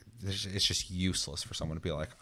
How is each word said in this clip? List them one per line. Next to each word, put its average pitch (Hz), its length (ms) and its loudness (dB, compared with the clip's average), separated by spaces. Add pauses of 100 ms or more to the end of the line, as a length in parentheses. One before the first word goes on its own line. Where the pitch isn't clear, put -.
(220)
it's, 98 240 -2
it's 98 180 2
just - 260 2
useless 90 520 2
for - 100 -8
someone 80 240 -2
to 82 60 -6
be 90 80 0
like, 78 180 0 (140)